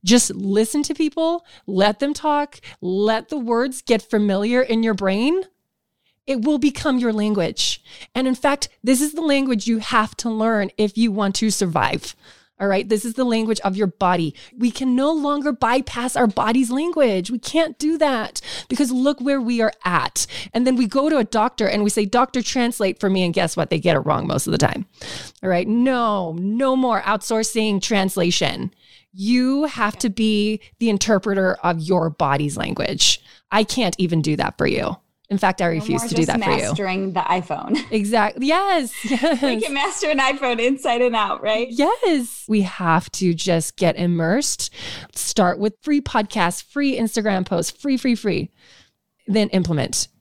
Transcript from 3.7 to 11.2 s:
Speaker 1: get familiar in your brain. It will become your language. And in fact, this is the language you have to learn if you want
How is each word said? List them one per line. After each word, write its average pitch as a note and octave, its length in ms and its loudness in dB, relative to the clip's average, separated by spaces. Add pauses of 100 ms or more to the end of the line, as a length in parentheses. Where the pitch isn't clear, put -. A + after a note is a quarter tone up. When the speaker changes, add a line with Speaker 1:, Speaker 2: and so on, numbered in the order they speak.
Speaker 1:
get A3 180 2
familiar G#3 580 2
in B3 220 0
your A3+ 140 2
brain. G#3+ 480 0 (800)
It C4+ 180 -2
will D4+ 140 2
become C4+ 400 0
your A#3+ 160 0
language. G#3 720 -2 (320)
And C4 120 0
in B3+ 80 2
fact, C#4+ 340 -2 (140)
this B3+ 180 4
is D4+ 120 -2
the D#4 80 -6
language C#4 460 0
you A3+ 120 2
have A3 380 0
to A#3+ 140 -4
learn A3 480 0
if G#3 180 0
you A3+ 140 2
want G3 240 0